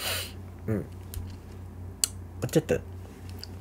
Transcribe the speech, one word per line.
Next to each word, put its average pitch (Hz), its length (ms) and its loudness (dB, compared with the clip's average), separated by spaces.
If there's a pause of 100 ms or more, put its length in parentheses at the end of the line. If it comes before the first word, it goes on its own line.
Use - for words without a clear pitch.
(680)
음. 104 160 6 (1600)
어쨌든 156 360 6 (800)